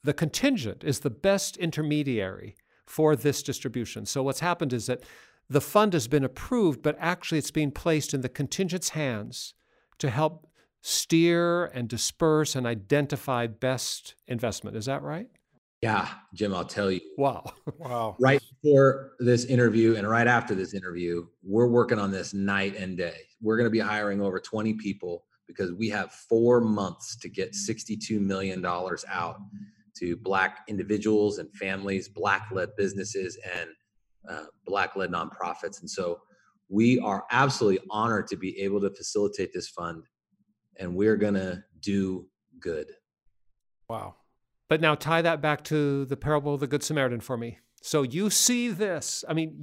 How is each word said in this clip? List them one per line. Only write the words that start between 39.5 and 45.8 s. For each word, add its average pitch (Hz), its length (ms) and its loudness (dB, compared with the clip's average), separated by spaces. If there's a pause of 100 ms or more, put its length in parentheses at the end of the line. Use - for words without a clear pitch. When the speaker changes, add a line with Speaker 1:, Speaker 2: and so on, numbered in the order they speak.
Speaker 2:
this 90 160 -10
fund, 85 360 -10 (720)
and 87 180 -8
we're 104 220 4
gonna 95 480 0 (160)
do 95 480 -2 (320)
good. 78 320 -6 (960)
Speaker 3:
Wow. 98 260 -10 (540)
Speaker 1:
But 156 120 4
now 156 140 4
tie 165 280 2
that 165 200 2
back 151 220 0
to 143 400 0